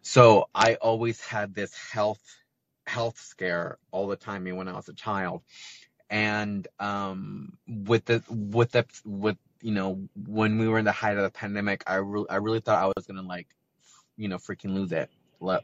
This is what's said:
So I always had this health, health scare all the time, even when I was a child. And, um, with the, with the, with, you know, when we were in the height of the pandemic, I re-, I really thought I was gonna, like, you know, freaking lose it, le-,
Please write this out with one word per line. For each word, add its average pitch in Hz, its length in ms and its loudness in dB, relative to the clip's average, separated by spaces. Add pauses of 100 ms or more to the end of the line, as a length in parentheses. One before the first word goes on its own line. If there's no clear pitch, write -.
So 113 520 10
I 113 220 6
always 113 460 0
had 104 340 -6
this 101 180 -6
health, - 480 -2 (640)
health 117 320 -4
scare 87 600 -4 (140)
all 98 160 -2
the 98 100 -4
time, 98 280 -8
even 92 120 -6
when 92 100 -6
I 92 60 -8
was - 160 -12
a - 40 -18
child. 92 500 -4 (680)
And, 104 580 -2 (120)
um, 98 840 -6
with 110 400 -2
the, 113 240 0
with 113 420 0
the, 120 140 2 (200)
with, 104 320 -2 (240)
you 110 100 -6
know, 95 360 -4 (180)
when 107 320 2
we 110 100 2
were 110 120 4
in 107 60 0
the 101 80 4
height 104 240 -2
of 101 60 2
the 95 60 0
pandemic, 101 580 -4
I 95 80 -2
re-, 101 340 -2
I 98 80 -2
really 110 240 0
thought 107 200 2
I 98 120 2
was - 140 -8
gonna, 95 140 -12
like, 90 260 -10 (680)
you 110 140 -6
know, 90 80 -4
freaking 98 360 -8
lose 95 200 -2
it, 80 160 -2 (320)
le-, 92 220 0